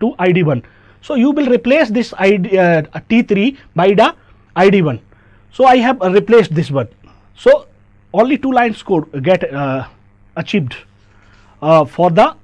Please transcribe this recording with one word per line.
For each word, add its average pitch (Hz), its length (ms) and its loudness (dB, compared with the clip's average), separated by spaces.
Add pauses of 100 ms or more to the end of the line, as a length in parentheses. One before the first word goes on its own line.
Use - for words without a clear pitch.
to 240 180 -2
I 180 140 0
D 175 100 2
one. 139 220 -2 (360)
So - 140 -10
you 254 160 2
will 285 180 -2
replace 247 420 0
this 226 280 -4
I 196 180 2
D, 190 220 -2
uh, 170 240 2 (260)
T 226 140 2
three 214 340 -2 (200)
by 190 180 2
the 233 220 0 (400)
I 185 120 4
D 196 140 2
one. 131 180 -4 (520)
So 254 120 -2
I 254 120 6
have, 254 260 0
uh, 185 80 0
replaced 208 440 2
this 143 180 -4
one. 131 160 -4 (480)
So - 300 2 (460)
only 247 240 0
two 269 140 -4
lines 240 320 -2
code 156 400 -4
get, 175 300 0
uh, 135 340 -6 (500)
achieved, 165 400 -6 (880)
uh, 156 220 2
for 170 260 -2
the 226 340 2